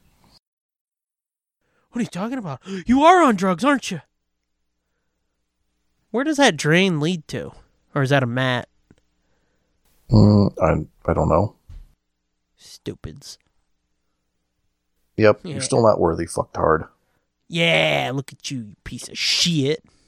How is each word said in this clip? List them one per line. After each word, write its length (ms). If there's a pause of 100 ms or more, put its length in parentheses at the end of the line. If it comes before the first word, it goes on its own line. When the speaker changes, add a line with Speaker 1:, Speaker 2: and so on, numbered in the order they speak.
(1900)
Speaker 1:
What 100
are 20
you 40
talking 320
about? 220 (260)
You 160
are 200
on 140
drugs, 280
aren't 260
you? 100 (2000)
Where 140
does 140
that 180
drain 440
lead 280
to? 240 (420)
Or 80
is 80
that 120
a 40
mat? 420 (1400)
Speaker 2:
Mm, 420 (100)
I, 480
I 40
don't 140
know. 260 (1000)
Speaker 1:
Stupids. 840 (1800)
Speaker 2:
Yep, 280
Speaker 1:
Yeah. 80
Speaker 2:
you're 100
still 200
not 180
worthy, 260
fucktard. 640 (600)
Speaker 1:
Yeah, 680
look 180
at 180
you, 100
you 140 (100)
piece 240
of 100
shit. 640 (260)